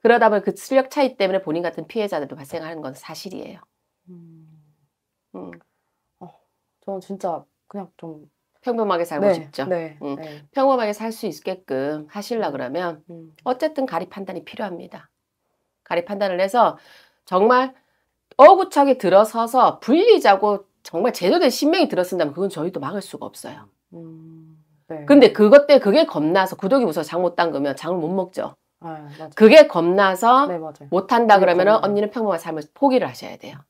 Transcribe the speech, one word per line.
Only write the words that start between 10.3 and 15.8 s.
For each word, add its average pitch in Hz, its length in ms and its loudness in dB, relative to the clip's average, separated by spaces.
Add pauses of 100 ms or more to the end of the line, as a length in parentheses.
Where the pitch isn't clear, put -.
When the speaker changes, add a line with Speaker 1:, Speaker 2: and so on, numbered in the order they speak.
Speaker 1:
평범하게 262 400 0
살 220 180 -10
수 226 140 -14
있게끔 151 880 -8
하시려 208 380 -8
Speaker 2:
음. 147 40 -8
Speaker 1:
그러면 156 560 -8
Speaker 2:
음. 165 260 -20 (100)
Speaker 1:
어쨌든 262 420 -4
가리 175 240 -8
판단이 185 340 -14
필요합니다. 180 640 -14 (760)